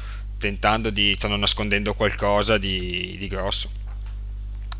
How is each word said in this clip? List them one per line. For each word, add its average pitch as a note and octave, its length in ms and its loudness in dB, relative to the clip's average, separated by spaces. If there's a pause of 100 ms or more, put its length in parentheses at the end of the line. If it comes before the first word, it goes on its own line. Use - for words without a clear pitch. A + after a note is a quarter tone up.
(380)
tentando G#2+ 520 2
di, G2+ 260 4
stanno G#2 220 0
nascondendo G#2 560 2
qualcosa G#2 640 4
di, F2+ 600 -4
di G2 100 -6
grosso. F#2+ 420 -2 (1120)